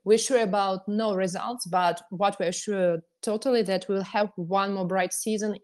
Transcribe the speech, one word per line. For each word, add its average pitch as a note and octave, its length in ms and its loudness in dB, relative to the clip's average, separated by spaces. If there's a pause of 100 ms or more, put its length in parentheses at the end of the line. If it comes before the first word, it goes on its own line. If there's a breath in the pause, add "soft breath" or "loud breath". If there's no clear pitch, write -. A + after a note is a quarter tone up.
we're G#3 120 6
sure A#3 260 2
about G3 440 0
no G#3+ 260 0
results, F#3+ 540 -4
but F3 340 2 (100)
what G3+ 280 0
we're - 140 0
sure F3+ 460 0 (220)
totally A#3 420 0
that F#3 260 -2
we'll G3 160 -2
have G#3 320 0
one G3 380 0
more F#3+ 120 -2
bright F#3 260 0
season G#3+ 520 -2